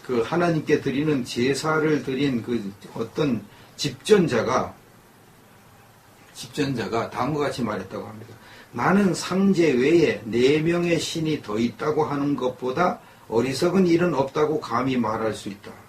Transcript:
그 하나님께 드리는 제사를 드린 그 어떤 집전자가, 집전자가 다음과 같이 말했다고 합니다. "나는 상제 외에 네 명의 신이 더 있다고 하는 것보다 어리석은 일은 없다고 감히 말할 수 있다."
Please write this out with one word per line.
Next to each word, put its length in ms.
그 180
하나님께 600
드리는 420
제사를 800
드린 380
그 320
어떤 480
집전자가, 960
집전자가 760
다음과 300
같이 220
말했다고 440
합니다. 280
"나는 420
상제 580
외에 540
네 360
명의 380
신이 440
더 160
있다고 460
하는 300
것보다 640
어리석은 580
일은 260
없다고 460
감히 380
말할 360
수 160
있다." 220